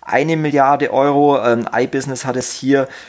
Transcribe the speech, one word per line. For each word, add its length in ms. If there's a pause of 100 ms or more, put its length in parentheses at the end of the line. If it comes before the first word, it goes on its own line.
eine 360
Milliarde 560
Euro. 500
Ähm, 300
iBusiness 500
hat 140
es 160
hier 340 (220)